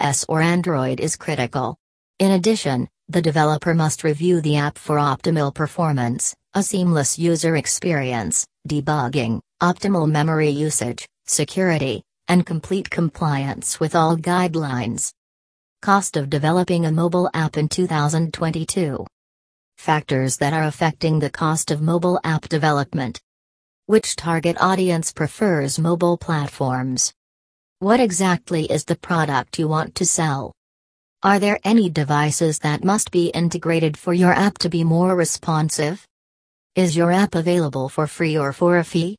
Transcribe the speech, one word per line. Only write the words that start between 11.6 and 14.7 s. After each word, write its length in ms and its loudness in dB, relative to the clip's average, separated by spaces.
and 180 4
complete 460 -4
compliance 880 -4
with 160 -2
all 220 2
guidelines. 960 -2